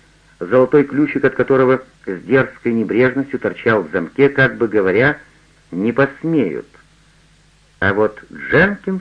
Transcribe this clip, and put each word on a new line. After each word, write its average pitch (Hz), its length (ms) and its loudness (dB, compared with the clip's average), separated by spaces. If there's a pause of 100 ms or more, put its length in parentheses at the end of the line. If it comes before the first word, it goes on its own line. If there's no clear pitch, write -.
(400)
золотой 127 440 2
ключик 139 400 -2
от 131 100 0
которого 131 480 2 (220)
с 92 160 -8
дерзкой 120 540 -2
небрежностью 123 640 -2
торчал 107 440 0
в 78 100 -12
замке, 95 360 0
как 131 300 0
бы 117 100 0
говоря: 107 480 0 (540)
«Не 98 220 -4
посмеют». 135 760 -2 (1120)
А 98 140 0
вот 107 360 -2
Дженкинс 190 720 -2